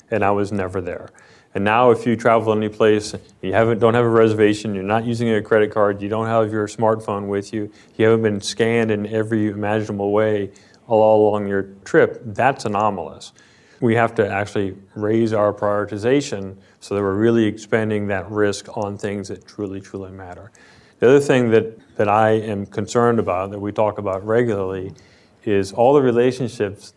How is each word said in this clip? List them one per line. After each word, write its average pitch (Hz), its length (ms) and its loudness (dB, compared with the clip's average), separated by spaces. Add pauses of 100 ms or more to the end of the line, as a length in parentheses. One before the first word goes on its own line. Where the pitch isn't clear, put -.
And 101 160 -2
I 101 60 2
was 101 200 -2
never 95 300 -6
there. 87 280 -10 (440)
And 101 100 -4
now 113 280 4
if - 160 0
you 117 80 2
travel 113 360 2
any 107 160 0
place, 107 460 2 (300)
you 95 100 -4
haven't, 113 240 2
don't 113 160 4
have 120 120 2
a 117 40 2
reservation, 110 640 4
you're 95 100 -6
not 110 220 -2
using 120 240 -2
a 107 100 0
credit 107 320 2
card, 101 300 0
you 101 80 -6
don't 110 160 -2
have 113 260 0
your 107 140 -2
smartphone 110 640 -2
with 101 260 -6
you, 104 180 -6 (240)
you 110 100 2
haven't 113 180 4
been 101 180 0
scanned 113 480 0
in 104 160 -2
every 110 440 -2
imaginable 104 600 -4
way 104 380 0 (360)
all 107 440 6
along 104 180 -4
your 98 160 -2 (220)
trip, - 400 2
that's 117 400 -2
anomalous. 101 680 -4 (480)
We 113 160 2
have 117 200 2
to 104 120 2
actually 101 480 -4 (200)
raise 107 360 0
our 104 220 0
prioritization 104 1040 -4 (240)
so - 140 -8
that 101 60 -2
we're 98 140 -2
really 113 300 2
expending 107 640 -4
that 95 220 -6
risk 104 460 -2
on 101 220 -8
things 101 320 -8
that 98 180 -14
truly, 98 320 -10
truly 95 320 -14
matter. 95 400 -18 (480)
The 104 80 4
other 139 140 8
thing 127 300 2
that, - 440 0
that 107 140 0
I 110 220 4
am 104 340 -2
concerned 117 520 0
about, 95 340 -2
that 104 80 -10
we 101 120 -6
talk 104 260 -2
about 98 280 -6
regularly, 101 680 -2 (520)
is 98 260 0
all 123 220 4
the 147 80 6
relationships 120 960 -2